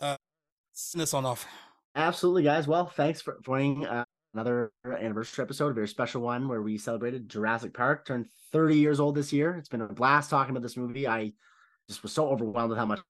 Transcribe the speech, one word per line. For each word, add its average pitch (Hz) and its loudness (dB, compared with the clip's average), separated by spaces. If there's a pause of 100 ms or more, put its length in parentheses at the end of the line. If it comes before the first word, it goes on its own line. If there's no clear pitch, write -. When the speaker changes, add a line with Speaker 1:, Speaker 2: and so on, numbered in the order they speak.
Speaker 1:
uh, 143 -2 (560)
send - -6
us 151 0
on 135 2
off. 123 -4 (480)
Speaker 2:
Absolutely, 175 2
guys. 147 4
Well, 170 2
thanks 156 0
for - -10
joining, 135 0
uh, 117 -4 (300)
another 113 0 (120)
anniversary 113 -4
episode, 143 0
a 127 -2
very 107 0
special 123 -4
one 120 -2
where 117 -2
we 107 -2
celebrated 117 -4
Jurassic 110 -2
Park, 131 0
turned 123 -4 (220)
thirty 156 4
years 147 6
old 147 2
this 143 -2
year. 151 2
It's 160 -12
been 113 -4
a 107 -6
blast 131 2
talking 135 2
about 127 -4
this 113 -10
movie. 123 -4
I 110 -2 (560)
just - -14
was 110 -10
so 156 2
overwhelmed 117 0
with 110 -2
how 117 0
much 107 0